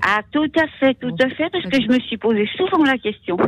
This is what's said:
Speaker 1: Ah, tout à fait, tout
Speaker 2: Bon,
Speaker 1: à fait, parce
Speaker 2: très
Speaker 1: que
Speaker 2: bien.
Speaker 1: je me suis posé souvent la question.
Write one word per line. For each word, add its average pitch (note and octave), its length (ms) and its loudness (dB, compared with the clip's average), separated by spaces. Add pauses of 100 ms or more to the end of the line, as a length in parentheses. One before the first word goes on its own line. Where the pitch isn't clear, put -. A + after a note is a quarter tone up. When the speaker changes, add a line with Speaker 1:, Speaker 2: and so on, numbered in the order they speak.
Speaker 1:
Ah, G#3 140 0 (100)
tout D4 260 0
à D#4+ 100 2 (120)
fait, C4+ 220 4
tout B3 80 -6
Speaker 2:
Bon, A#3+ 160 -6
Speaker 1:
à C4 60 0
fait, D#4 200 -4
parce F4+ 140 -4
Speaker 2:
très - 60 -8
Speaker 1:
que C4+ 80 2
Speaker 2:
bien. A3+ 100 0
Speaker 1:
je A#3+ 60 2
me B3+ 60 2
suis A#3 180 -6
posé G#3+ 360 2
souvent F#4 300 2
la C4+ 140 2
question. G3+ 500 -4